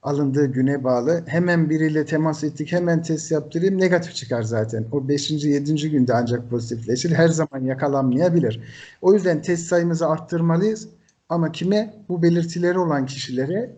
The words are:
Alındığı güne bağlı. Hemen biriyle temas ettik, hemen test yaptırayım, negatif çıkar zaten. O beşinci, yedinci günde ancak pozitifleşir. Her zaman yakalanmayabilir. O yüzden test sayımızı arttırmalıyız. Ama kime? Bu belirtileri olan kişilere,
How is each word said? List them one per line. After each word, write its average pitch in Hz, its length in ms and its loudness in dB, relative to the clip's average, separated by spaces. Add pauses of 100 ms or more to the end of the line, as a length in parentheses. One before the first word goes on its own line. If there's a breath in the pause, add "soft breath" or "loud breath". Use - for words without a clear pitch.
Alındığı 143 420 0
güne 131 380 0
bağlı. 127 440 0
Hemen 170 420 2
biriyle 156 360 0
temas 156 380 -2
ettik, 151 280 -6
hemen 170 320 0
test 160 280 -4
yaptırayım, 170 500 0
negatif 175 340 0
çıkar 120 260 -4
zaten. 110 500 -2
O 135 160 -4
beşinci, 147 420 -2
yedinci 147 420 0
günde 127 220 2
ancak 120 360 0
pozitifleşir. 120 640 -2
Her 165 160 6
zaman 156 360 -2
yakalanmayabilir. 135 1000 2 (400 loud breath)
O 185 120 6
yüzden 175 280 2
test 170 260 -2
sayımızı 170 400 2
arttırmalıyız. 165 800 0 (420 soft breath)
Ama 165 220 0
kime? 208 420 -2 (160)
Bu 175 140 -2
belirtileri 170 560 2
olan 147 260 0
kişilere, 139 720 -6